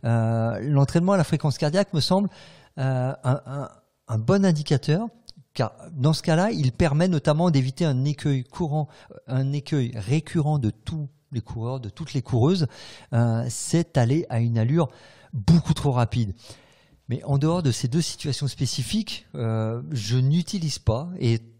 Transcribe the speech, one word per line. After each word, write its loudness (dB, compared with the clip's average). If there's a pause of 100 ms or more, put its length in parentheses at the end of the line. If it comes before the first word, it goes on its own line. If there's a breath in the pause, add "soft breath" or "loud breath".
euh, 0
l'entraînement 2
à 4
la 4
fréquence 0
cardiaque 0
me 2
semble, 2 (480 loud breath)
euh, -2 (120)
un, 0
un, -8 (380)
un -2
bon 4
indicateur, 2 (480)
car -2 (220)
dans 2
ce -2
cas-là, 2
il 0
permet 2
notamment 2
d'éviter 0
un 0
écueil -2
courant, -4 (380 loud breath)
un -2
écueil -2
récurrent 0
de 2
tous -8 (220)
les -4
coureurs, -8
de -10
toutes -14
les -2
coureuses, 2 (460 loud breath)
euh, 2
c'est -2
aller 2
à 0
une 2
allure 2 (440 loud breath)
beaucoup 4
trop 0
rapide. 0 (720 loud breath)
Mais -6
en 0
dehors 0
de 4
ces -2
deux 0
situations -4
spécifiques, -4
euh, -2 (100)
je 0
n'utilise 0
pas -2 (100)
et 2 (200)